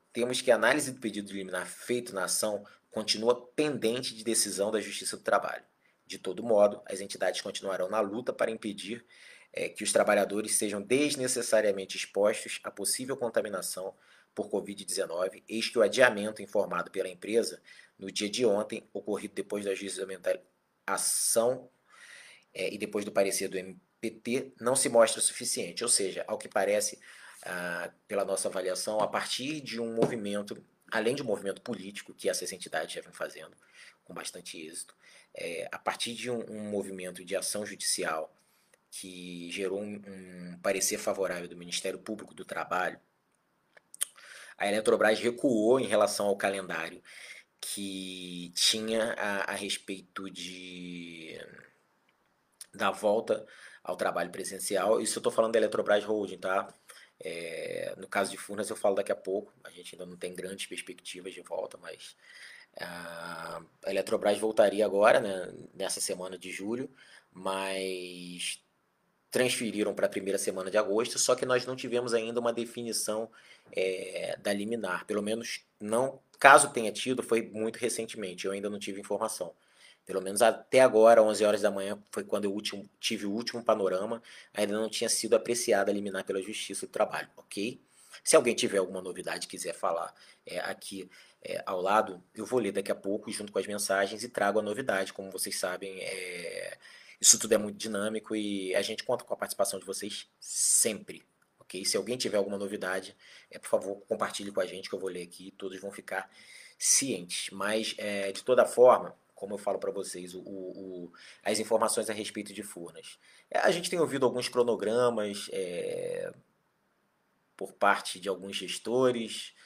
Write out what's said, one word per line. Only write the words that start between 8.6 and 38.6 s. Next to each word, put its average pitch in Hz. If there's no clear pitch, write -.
eh, 85
que -
os 101
trabalhadores 101
sejam 104
desnecessariamente 117
expostos -
a -
possível 127
contaminação 101
por -
covid 98
dezenove, 90
eis 113
que -
o 110
adiamento 107
informado 90
pela 92
empresa 95
no 95
dia 104
de 117
ontem, 104
ocorrido 101
depois 101
do 98
ajuizamento 95
da 92
ação, -
eh, -
e 104
depois 104
do 104
parecer 98
do 92
M 92
P 113
T, -
não 123
se 139
mostra 113
suficiente. 110
Ou 120
seja, 90
ao 107
que -
parece, 101
ah, 87
pela 101
nossa 95
avaliação, 92
a 101
partir 131
de 117
um 113
movimento, 104
além 113
de 143
um 127
movimento 98
político, 101
que -
essas 90
entidades 87
já 85
vêm 87
fazendo -
com 90
bastante 87
êxito, 78
eh, 85
a -
partir -
de 117
um, 117
um 107
movimento 92
de 92
ação 104
judicial 82